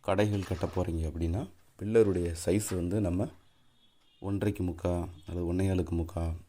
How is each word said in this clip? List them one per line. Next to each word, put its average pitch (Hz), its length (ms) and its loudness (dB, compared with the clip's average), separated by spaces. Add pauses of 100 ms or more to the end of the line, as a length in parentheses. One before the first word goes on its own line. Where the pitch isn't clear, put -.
கடைகள் 101 420 2
கட்ட 87 220 -2
போறீங்க 85 420 -2
அப்படின்னா, 82 420 -2 (300)
பில்லருடைய 98 560 4 (100)
சைஸ் 98 300 2
வந்து 90 260 0
நம்ம 92 260 0 (960)
ஒன்றரைக்கு 101 420 -2
முக்கா 87 460 -2 (180)
அல்லது 87 260 -2
ஒன்னே 95 140 2
காலுக்கு 90 280 0
முக்கா 82 380 -2 (160)